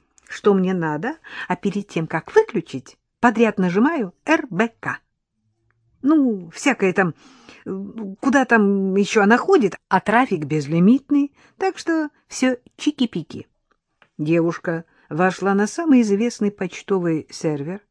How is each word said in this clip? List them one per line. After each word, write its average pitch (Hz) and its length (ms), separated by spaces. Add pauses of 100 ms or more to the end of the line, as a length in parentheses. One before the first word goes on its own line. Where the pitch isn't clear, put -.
(300)
что - 240
мне 185 200
надо, 170 440 (300)
а 180 80
перед 202 340
тем, 165 180
как - 260
выключить, 202 640 (220)
подряд 226 380
нажимаю 202 560 (120)
Р 311 240
Б 214 300
К. 156 200 (1040)
Ну, 254 500
всякое 202 420
там, 180 200 (1080)
куда 262 240
там 196 500
еще 202 280
она 214 140
ходит, 269 380 (140)
а 190 100
трафик 208 460
безлимитный, 175 880 (240)
так 381 200
что 320 320 (180)
все 254 300 (200)
чики-пики». - 680 (680)
Девушка 165 680 (240)
вошла 180 440
на 202 140
самый 285 340
известный 208 500
почтовый 175 800
сервер, 156 600